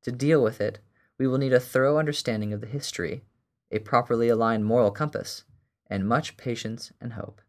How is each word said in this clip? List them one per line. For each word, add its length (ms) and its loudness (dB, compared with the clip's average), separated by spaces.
To 80 -6
deal 300 2
with 200 0
it, 180 -4
we 100 0
will 120 2
need 120 0
a 80 8
thorough 380 2
understanding 560 -2
of 80 -6
the 60 -12
history, 560 -6
a 80 -2
properly 500 2
aligned 360 2
moral 260 4
compass, 520 -6
and 200 -2
much 300 -2
patience 640 -8
and 120 -10
hope. 360 -12